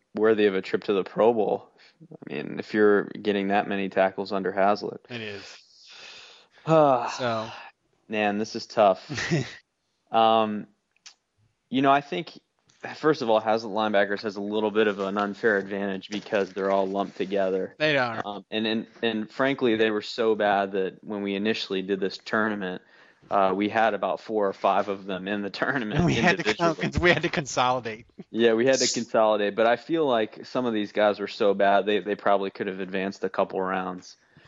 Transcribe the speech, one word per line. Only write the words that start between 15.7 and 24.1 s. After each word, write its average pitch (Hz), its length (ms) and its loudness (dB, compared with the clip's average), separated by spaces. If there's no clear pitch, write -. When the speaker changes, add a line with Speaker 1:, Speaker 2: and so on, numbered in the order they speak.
Speaker 1:
because 98 420 -4
they're 98 200 -2
all 98 160 2
lumped 98 280 -4
together. 95 640 -2
Speaker 2:
They 151 180 0
are. 117 280 -2
Speaker 1:
Um, 101 260 -10
and, 110 160 -2
and, 110 200 -2
and 110 300 -4
frankly, 131 460 0
they 110 160 2
were 104 100 -4
so 110 320 0
bad 101 380 0
that 92 320 -4
when 101 180 -6
we 101 140 -2
initially 101 460 -2
did 95 180 -2
this 95 180 -4
tournament, 104 640 -4
uh, 98 240 4
we 104 140 0
had 110 260 2
about 92 260 -4